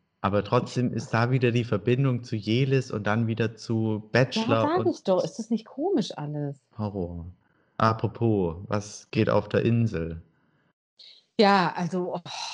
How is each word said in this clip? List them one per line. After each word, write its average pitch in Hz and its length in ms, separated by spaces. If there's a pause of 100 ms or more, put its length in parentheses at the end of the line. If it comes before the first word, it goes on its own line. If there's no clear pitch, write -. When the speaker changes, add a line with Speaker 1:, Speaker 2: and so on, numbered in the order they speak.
(200)
Speaker 1:
aber 98 240
trotzdem 123 480
Speaker 2:
Ich - 0
Speaker 1:
ist - 200
da 120 200
wieder 123 180
die 117 140
Verbindung 123 580
zu - 140
Jelis 123 560
und 104 160
dann 113 180
wieder 113 300
zu 110 560
Bachelor 123 580
Speaker 2:
Ja, 339 60
sag - 40
Speaker 1:
und - 60
Speaker 2:
ich - 180
doch, 185 180
ist - 160
das 226 120
nicht 226 160
komisch 302 500
alles? 147 420 (200)
Speaker 1:
Horror. 87 480 (500)
Apropos, 104 920
was - 420
geht 110 180
auf 104 220
der - 160
Insel? 85 560 (1160)
Speaker 2:
Ja, 196 360
also, 180 400
oh, 175 40 (340)